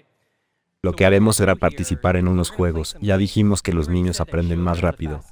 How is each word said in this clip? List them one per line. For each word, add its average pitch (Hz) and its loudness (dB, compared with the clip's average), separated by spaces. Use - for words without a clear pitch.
Lo 90 0
que 92 4
haremos 101 4
será 95 2
participar 90 -2
en 90 2
unos 90 0
juegos, 82 -4
ya 101 0
dijimos 101 2
que 98 -4
los 80 0
niños 90 0
aprenden 85 -2
más 87 -2
rápido, 80 -4